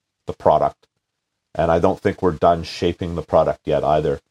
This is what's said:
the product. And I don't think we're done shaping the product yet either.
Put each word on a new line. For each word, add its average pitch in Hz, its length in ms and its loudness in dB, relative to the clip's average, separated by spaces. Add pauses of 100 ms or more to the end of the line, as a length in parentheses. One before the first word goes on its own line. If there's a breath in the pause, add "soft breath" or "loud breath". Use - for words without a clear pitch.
(260)
the - 60 -6
product. 76 540 0 (680)
And 82 160 0
I 85 80 2
don't 92 220 0
think 98 220 -4
we're 90 100 2
done 85 320 0
shaping 87 500 -6
the 80 80 -6
product 78 440 0
yet 71 180 -2
either. 76 360 0 (100)